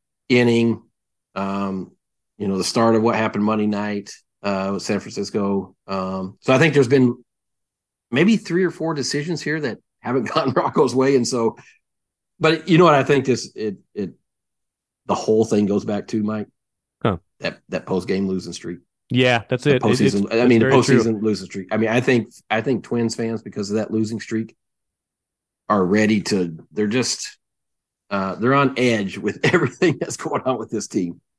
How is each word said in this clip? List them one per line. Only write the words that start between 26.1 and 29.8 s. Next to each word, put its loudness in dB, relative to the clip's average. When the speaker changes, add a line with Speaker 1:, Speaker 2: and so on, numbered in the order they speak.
Speaker 1:
to, -4
they're -2
just, -4
uh, -4
they're 0
on 2
edge 0
with -4
<laughs> 2
everything 0